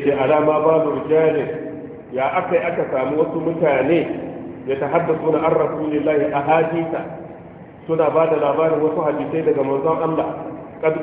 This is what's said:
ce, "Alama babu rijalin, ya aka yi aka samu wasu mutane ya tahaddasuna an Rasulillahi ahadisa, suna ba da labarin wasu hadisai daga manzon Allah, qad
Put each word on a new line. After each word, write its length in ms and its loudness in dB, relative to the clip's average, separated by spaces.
ce, 100 2
"Alama 480 2
babu 300 4
rijalin, 580 2
ya 140 -2
aka 200 -2
yi 60 2
aka 200 -2
samu 280 0
wasu 200 0
mutane 600 2
ya 100 -2
tahaddasuna 640 0
an 160 2
Rasulillahi 800 0
ahadisa, 680 0
suna 240 2
ba 160 4
da 100 2
labarin 460 2
wasu 180 2
hadisai 460 -2
daga 160 2
manzon 400 0
Allah, 260 0
qad 200 2